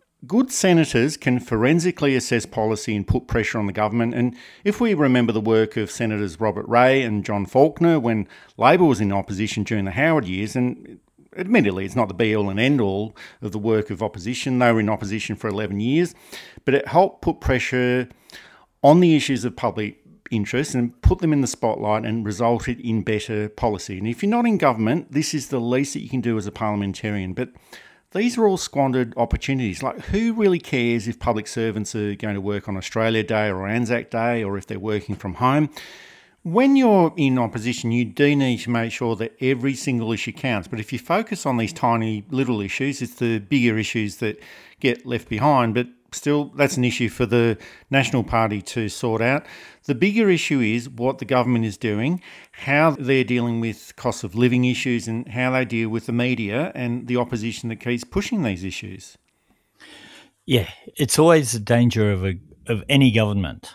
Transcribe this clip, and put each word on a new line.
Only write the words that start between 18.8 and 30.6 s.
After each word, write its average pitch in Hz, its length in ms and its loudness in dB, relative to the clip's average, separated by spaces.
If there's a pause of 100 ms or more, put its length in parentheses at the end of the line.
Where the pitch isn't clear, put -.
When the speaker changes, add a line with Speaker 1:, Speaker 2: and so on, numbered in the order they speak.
Speaker 1:
on 147 160 8
the 175 160 8
issues 127 300 0
of 120 100 -4
public 107 440 -4 (300)
interest 120 460 -2
and 120 280 -2
put - 180 4
them 160 120 2
in 143 80 2
the 131 60 0
spotlight 110 580 -2
and 110 220 -4
resulted 117 540 0
in 113 220 -2
better 107 460 -2
policy. 104 480 -4
And 101 120 -6
if 117 160 -6
you're 202 60 2
not 240 140 0
in 220 140 2
government, 123 540 2
this 147 200 -2
is 143 160 -6
the 131 120 -2
least 127 320 -2
that 131 80 -8
you 110 80 -12
can 127 120 -4
do 117 160 0
as 104 120 -4
a - 20 -8
parliamentarian. 101 840 -4
But 127 180 -6 (600)
these 233 260 -2
are 226 80 2
all 196 120 2
squandered 131 600 -2
opportunities. 123 680 -2
Like, - 220 -6
who 226 260 0
really 202 260 2
cares 117 480 0